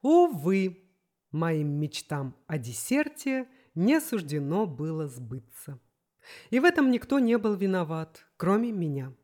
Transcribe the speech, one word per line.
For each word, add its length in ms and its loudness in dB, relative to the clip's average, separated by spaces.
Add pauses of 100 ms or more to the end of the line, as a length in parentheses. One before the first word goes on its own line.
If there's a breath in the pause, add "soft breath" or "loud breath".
Увы, 880 2 (400)
моим 480 -2
мечтам 560 -6 (140)
о 100 -4
десерте 880 -4 (300 soft breath)
не 240 4
суждено 680 -2
было 400 -6
сбыться. 720 -14 (720 loud breath)
И 80 2
в 60 2
этом 260 6
никто 300 2
не 180 4
был 160 0
виноват, 720 -4 (100)
кроме 360 0
меня. 400 -4 (120)